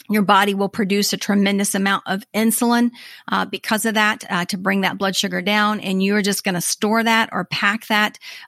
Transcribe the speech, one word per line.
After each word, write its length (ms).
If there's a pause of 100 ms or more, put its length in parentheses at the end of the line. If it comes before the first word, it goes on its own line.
Your 140
body 320
will 140
produce 440
a 40
tremendous 580
amount 320
of 160 (100)
insulin, 600 (340)
uh, 180
because 420
of 80
that, 360
uh, 140
to 120
bring 260
that 160
blood 180
sugar 260
down. 380
And 200
you're 220
just 220
gonna 160
store 420
that 300
or 140
pack 420
that, 320 (280)